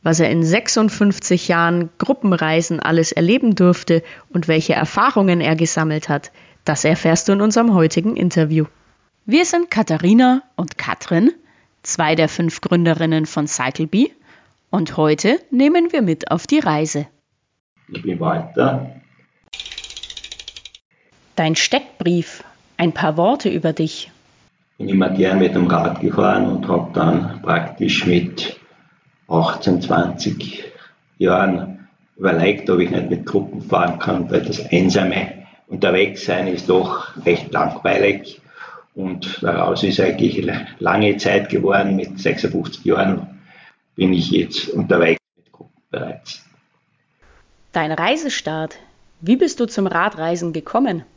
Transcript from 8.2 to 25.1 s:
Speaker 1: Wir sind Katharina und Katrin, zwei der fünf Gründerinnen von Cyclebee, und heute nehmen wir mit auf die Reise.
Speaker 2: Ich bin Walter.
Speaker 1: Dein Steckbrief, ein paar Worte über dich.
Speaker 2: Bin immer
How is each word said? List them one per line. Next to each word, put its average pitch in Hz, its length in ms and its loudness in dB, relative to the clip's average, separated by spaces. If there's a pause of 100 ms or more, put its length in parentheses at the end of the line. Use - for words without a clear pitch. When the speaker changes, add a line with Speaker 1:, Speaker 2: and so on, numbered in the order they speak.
Speaker 1:
Wir 302 200 4
sind 339 260 0
Katharina 226 720 4 (120)
und - 220 -6
Katrin, 185 540 0 (500)
zwei 160 320 -2
der 160 160 2
fünf - 320 -4
Gründerinnen 160 640 2
von 151 220 -4
Cyclebee, 156 640 0 (600)
und 180 260 -2
heute 156 420 2 (120)
nehmen 311 420 4
wir 294 80 2
mit 165 300 -2
auf 165 160 -4
die 302 120 2
Reise. 151 480 -2 (800)
Speaker 2:
Ich 82 140 -14
bin 87 180 -6
Walter. - 800 -2 (2500)
Speaker 1:
Dein 160 180 2
Steckbrief, - 880 -2 (320)
ein 170 160 2
paar 156 240 -2
Worte 208 320 2
über 165 240 0
dich. - 400 -4 (680)
Speaker 2:
Bin 98 120 -8
immer 95 220 2